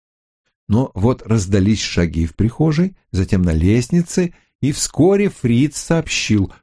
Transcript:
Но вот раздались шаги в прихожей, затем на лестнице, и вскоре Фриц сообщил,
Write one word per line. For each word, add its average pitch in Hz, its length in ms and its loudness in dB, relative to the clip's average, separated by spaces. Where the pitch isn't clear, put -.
Но 120 260 0
вот 110 300 0
раздались 101 580 0
шаги 82 440 -2
в 80 100 -6
прихожей, 156 600 -2
затем - 300 0
на 175 100 2
лестнице, 123 840 0
и 135 100 0
вскоре 196 580 2
Фриц 127 480 0
сообщил, - 840 -2